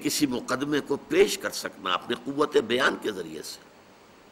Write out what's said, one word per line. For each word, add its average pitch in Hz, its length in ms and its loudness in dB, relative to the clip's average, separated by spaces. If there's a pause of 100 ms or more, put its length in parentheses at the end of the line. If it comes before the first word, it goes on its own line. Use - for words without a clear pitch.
کسی 147 240 0
مقدمے 131 540 0
کو 139 160 -2
پیش 180 420 4
کر 104 120 -4
سکنا - 420 -4
اپنی 113 320 0
قوت 143 320 2
بیان 123 460 4
کے 113 100 -2
ذریعے 80 300 -8
سے، - 160 -12 (720)